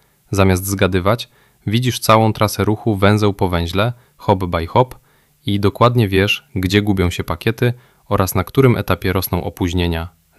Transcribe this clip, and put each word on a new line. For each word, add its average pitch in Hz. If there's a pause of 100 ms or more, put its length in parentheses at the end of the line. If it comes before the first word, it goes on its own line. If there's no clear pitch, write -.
(320)
Zamiast 95
zgadywać, 98 (380)
widzisz 120
całą 110
trasę 104
ruchu 104
węzeł 101
po 98
węźle, 90 (240)
hop 95
by 85
hop - (460)
i 101
dokładnie 113
wiesz, 95
gdzie 95
gubią 95
się 90
pakiety 113 (320)
oraz 98
na 95
którym 131
etapie 92
rosną 92
opóźnienia, 87 (280)